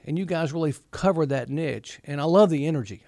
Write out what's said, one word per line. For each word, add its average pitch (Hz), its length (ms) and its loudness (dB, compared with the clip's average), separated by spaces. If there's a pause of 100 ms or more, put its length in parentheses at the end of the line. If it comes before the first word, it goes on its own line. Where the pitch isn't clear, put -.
and 156 140 -4
you 190 60 -4
guys 165 280 -2
really 160 160 0
f-, - 220 -6
cover 165 340 2
that 135 240 -2
niche. 139 540 -6
And 143 180 -6
I 147 40 -2
love 185 260 6
the 147 160 0
energy. 117 400 -4